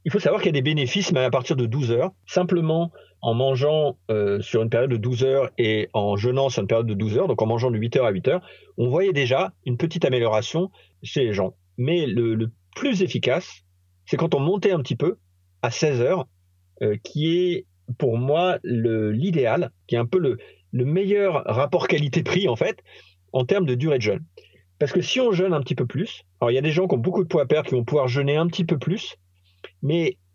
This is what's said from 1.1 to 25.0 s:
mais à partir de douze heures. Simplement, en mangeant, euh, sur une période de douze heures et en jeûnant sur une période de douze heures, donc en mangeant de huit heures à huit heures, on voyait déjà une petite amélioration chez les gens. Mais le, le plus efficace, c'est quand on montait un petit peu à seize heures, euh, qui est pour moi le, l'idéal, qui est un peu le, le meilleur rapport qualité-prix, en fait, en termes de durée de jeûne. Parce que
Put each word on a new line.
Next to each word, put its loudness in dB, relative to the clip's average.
mais 2
à 2
partir 0
de 0
douze 0
heures. 0
Simplement, 0
en 0
mangeant, 2
euh, 0
sur 0
une -2
période 2
de 0
douze -2
heures 2
et 0
en 0
jeûnant 0
sur -2
une -4
période 2
de -2
douze -2
heures, 2
donc -2
en 0
mangeant 0
de -2
huit -2
heures 2
à 2
huit -2
heures, 2
on 0
voyait 2
déjà 0
une -2
petite 0
amélioration 0
chez -2
les 0
gens. -2
Mais 0
le, 0
le -2
plus -2
efficace, -2
c'est -4
quand 0
on 2
montait 2
un 2
petit -4
peu -2
à 0
seize 0
heures, 0
euh, 0
qui -2
est -2
pour 0
moi 0
le, 0
l'idéal, 0
qui -4
est 2
un 0
peu 0
le, 0
le 0
meilleur 0
rapport 0
qualité-prix, 0
en 0
fait, -2
en 0
termes 0
de 0
durée 2
de -4
jeûne. -2
Parce 0
que 2